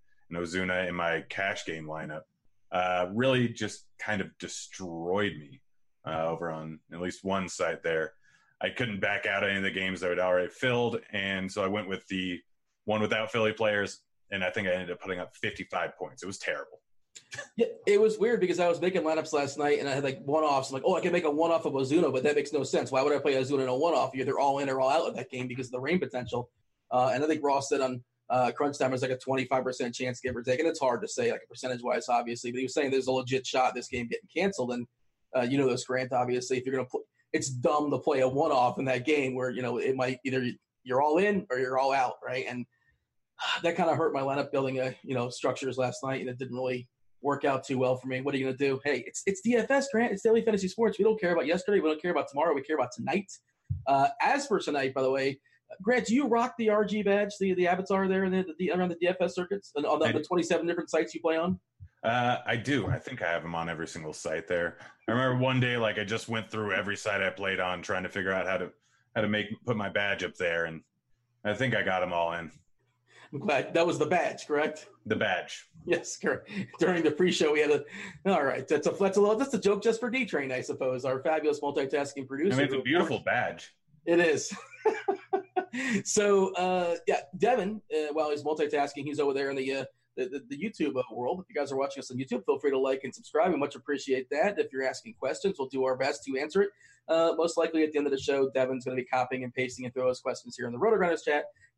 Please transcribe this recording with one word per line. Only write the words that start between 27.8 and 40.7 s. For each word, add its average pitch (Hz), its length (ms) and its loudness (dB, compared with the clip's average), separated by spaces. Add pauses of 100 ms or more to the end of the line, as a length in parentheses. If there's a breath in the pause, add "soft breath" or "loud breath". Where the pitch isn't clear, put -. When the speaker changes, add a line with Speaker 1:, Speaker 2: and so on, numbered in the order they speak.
Speaker 2:
on, 127 240 -2 (260)
uh, 123 220 2
Crunch 143 260 -2
Time, 131 140 2
there's, 127 100 -2
like, 131 80 0
a 127 80 -2
twenty-five 131 460 0
percent 127 280 -4
chance, 127 280 -6
give 127 160 -4
or 120 80 -8
take. 127 160 0
And 165 80 2
it's 160 100 -2
hard 120 240 2
to 110 60 -4
say, 120 240 0
like, - 160 -8
percentage-wise, 120 600 -4
obviously. 120 440 -2
But 127 60 -6
he 131 80 -2
was 127 80 -6
saying 139 180 0
there's 131 160 2
a 131 40 2
legit 127 320 0
shot 127 300 0
this 123 140 -8
game 120 180 -4
getting 117 260 -8
canceled. 156 400 -2
And, 120 140 -4 (500)
uh, 131 40 2
you 123 180 2
know 135 100 4
this, 120 140 0
Grant, 127 300 -4
obviously. 123 460 0
If 123 60 -4
you're 131 120 -2
gonna 127 120 -2
pl-, - 200 -8 (240)
it's 131 180 -2
dumb 147 400 2
to 135 80 0
play 139 220 0
a 131 80 4
one-off 135 500 2
in 139 60 -2
that 127 200 0
game 139 300 2
where, 127 160 -2
you 123 120 -4
know, 120 160 -2
it 123 180 0
might 127 280 -2
either 127 240 0 (360)